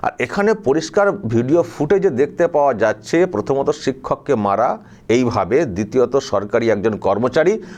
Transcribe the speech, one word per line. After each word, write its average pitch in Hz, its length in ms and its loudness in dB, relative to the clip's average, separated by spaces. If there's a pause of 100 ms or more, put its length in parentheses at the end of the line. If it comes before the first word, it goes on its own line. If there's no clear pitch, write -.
আর - 180 -2
এখানে 202 340 0
পরিষ্কার 196 580 0
ভিডিও 127 520 0
ফুটেজে 180 460 0
দেখতে 147 380 0
পাওয়া 143 260 2
যাচ্ছে 110 520 0
প্রথমত 139 440 -2
শিক্ষককে 139 680 -4
মারা 107 420 0 (300)
এইভাবে, 110 580 2
দ্বিতীয়ত 113 500 -2
সরকারি 113 540 0
একজন 104 280 0
কর্মচারী 127 640 0 (160)